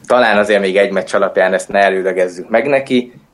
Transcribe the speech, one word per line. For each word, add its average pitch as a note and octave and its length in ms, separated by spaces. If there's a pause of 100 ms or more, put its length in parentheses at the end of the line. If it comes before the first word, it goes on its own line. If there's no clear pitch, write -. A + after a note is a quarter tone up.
Talán A#2 320
azért G#2 220
még F#2+ 160
egy G2+ 140
meccs F#2+ 240
alapján F#2+ 380
ezt F#2 160
ne G2+ 100
előlegezzük F#2 720
meg A#2 180
neki, C3 460 (220)